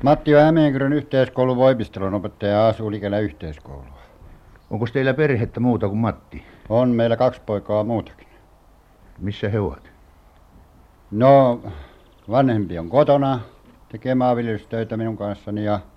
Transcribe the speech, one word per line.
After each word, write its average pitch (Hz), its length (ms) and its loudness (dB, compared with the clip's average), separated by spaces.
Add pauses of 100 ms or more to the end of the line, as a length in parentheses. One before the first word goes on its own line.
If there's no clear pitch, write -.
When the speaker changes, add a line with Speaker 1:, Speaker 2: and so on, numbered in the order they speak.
Speaker 1:
Matti 151 320 2
on 147 80 8
Hämeenkyrön 147 500 2
yhteiskoulun 131 640 0
voimistelun 110 580 0
opettaja 101 380 -4
ja 107 160 4
asuu 110 220 -2
likellä 101 280 -4
yhteiskoulua. 76 800 -10 (720)
Speaker 2:
Onko 110 220 -4
teillä 135 220 0
perhettä 131 460 -2
muuta 117 280 0
kuin 101 100 -4
Matti? - 440 -6 (260)
Speaker 1:
On 123 200 2
meillä 117 280 2
kaksi 127 300 0
poikaa 107 380 -2
muutakin. 107 440 -8 (920)
Speaker 2:
Missä 104 300 -6
he 107 120 -2
ovat? - 300 -8 (1200)
Speaker 1:
No, 127 500 4 (720)
vanhempi 110 480 0
on 82 100 -8
kotona, 139 520 2 (480)
tekee 127 260 -6
maanviljelystöitä 117 840 -2
minun 113 200 -6
kanssani 104 480 -8
ja 104 160 -2 (160)